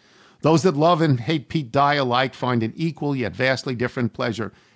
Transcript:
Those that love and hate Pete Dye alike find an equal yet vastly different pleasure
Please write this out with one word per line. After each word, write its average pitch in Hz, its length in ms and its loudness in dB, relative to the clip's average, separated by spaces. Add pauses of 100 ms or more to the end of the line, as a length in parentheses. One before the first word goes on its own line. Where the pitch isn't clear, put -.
(420)
Those 156 200 4
that 170 140 2
love 160 240 4
and 147 180 4
hate 127 300 -4
Pete 135 240 -4
Dye 143 220 2
alike 131 400 0
find 123 280 0
an 113 140 -4
equal 156 400 -4
yet 104 180 -4
vastly 127 400 -2
different 120 380 -4
pleasure 110 400 -6 (240)